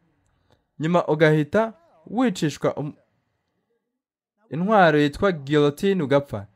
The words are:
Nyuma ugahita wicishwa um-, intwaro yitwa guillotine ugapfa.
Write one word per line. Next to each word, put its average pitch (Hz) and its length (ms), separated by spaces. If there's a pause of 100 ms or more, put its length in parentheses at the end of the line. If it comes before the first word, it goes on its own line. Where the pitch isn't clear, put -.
(800)
Nyuma 170 280
ugahita 156 640 (340)
wicishwa 185 680
um-, 147 200 (1500)
intwaro 175 500
yitwa 147 320
guillotine 147 720
ugapfa. 127 520